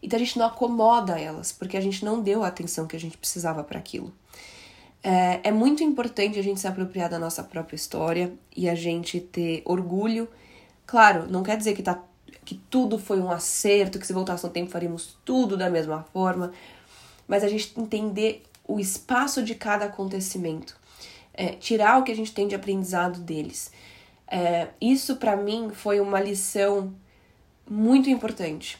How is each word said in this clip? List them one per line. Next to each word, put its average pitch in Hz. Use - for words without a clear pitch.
Então -
a 233
gente 240
não 226
acomoda 226
elas, 156
porque 190
a 190
gente 196
não 220
deu 208
a -
atenção 170
que 160
a 165
gente 165
precisava 160
pra -
aquilo. -
É, 180
é 214
muito 269
importante 233
a 196
gente 196
se -
apropriar 185
da 170
nossa 165
própria 160
história 165
e 180
a 170
gente 170
ter 170
orgulho. 196
Claro, 202
não 185
quer 214
dizer 214
que 196
tá, 180
que -
tudo 226
foi 196
um 180
acerto, 190
que -
se 190
voltasse 185
no 170
tempo 175
faríamos 170
tudo 247
da 180
mesma 160
forma, 180
mas 202
a 208
gente 208
entender 214
o 208
espaço 254
de 220
cada 208
acontecimento, 190
é, 180
tirar 220
o 262
que 254
a 220
gente 220
tem 202
de 196
aprendizado 185
deles. 160
É, 170
isso 262
pra 214
mim 214
foi 202
uma 196
lição 202
muito 247
importante. 196